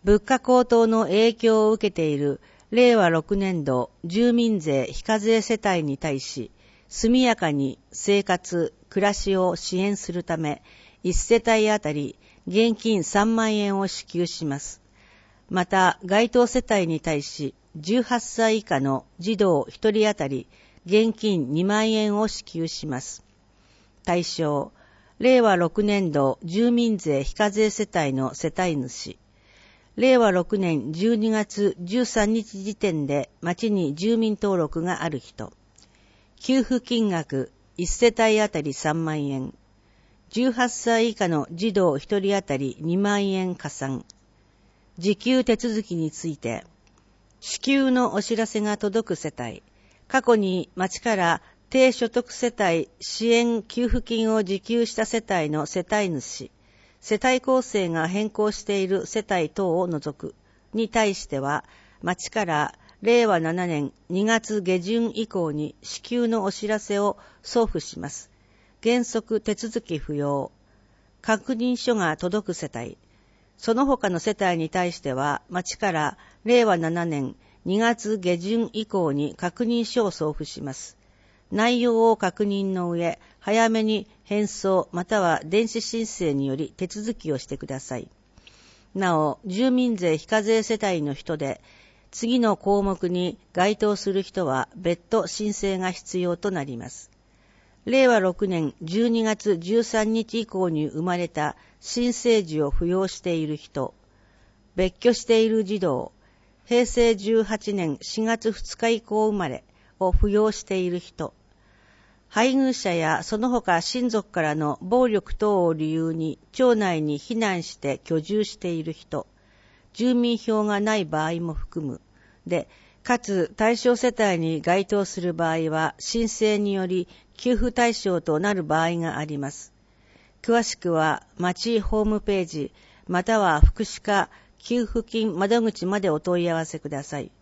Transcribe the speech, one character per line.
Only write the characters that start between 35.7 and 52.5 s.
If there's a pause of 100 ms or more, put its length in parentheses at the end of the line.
給
付
金
額、 (260)
一
世
帯
あ
た
り
三
万
円。 (760)
十
八
歳
以
下
の
児
童
一
人
あ
た
り
二
万
円
加
算。 (920)
受
給
手
続
き
に
つ
い
て、 (760)
支
給
の
お
知
ら
せ
が
届
く
世
帯、 (420)
過
去
に
町
か
ら (280)
低
所
得
世